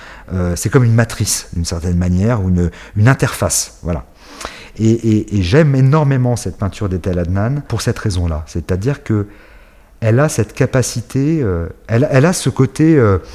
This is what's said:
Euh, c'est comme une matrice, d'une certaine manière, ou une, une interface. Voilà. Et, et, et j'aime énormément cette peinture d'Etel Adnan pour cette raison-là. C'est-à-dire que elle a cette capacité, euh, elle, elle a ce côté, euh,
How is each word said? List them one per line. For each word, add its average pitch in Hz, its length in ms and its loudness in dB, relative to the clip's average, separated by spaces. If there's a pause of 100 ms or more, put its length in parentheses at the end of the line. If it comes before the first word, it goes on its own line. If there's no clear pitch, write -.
(320)
Euh, 175 240 -2
c'est - 140 -4
comme 139 120 4
une 117 120 4
matrice, - 580 -2
d'une 85 140 -4
certaine 87 320 -2
manière, 95 440 0
ou 95 60 -2
une, 87 220 2 (260)
une 107 100 4
interface. - 760 -2
Voilà. 85 240 -6 (720)
Et, 110 120 2
et, 110 460 0
et 95 60 2
j'aime 139 320 4
énormément 135 600 2
cette 90 200 -8
peinture 101 320 -4
d'Etel 90 300 -2
Adnan 98 500 -2
pour 113 140 -4
cette 117 160 -2
raison-là. 85 480 -2
C'est-à-dire 95 580 -4
que 104 240 -2 (720)
elle 113 180 2
a 151 120 2
cette - 240 -4
capacité, 135 880 0
euh, 85 260 -2 (180)
elle, 117 240 2
elle 135 140 4
a 185 80 4
ce - 160 -2
côté, 156 480 2
euh, 104 220 4 (160)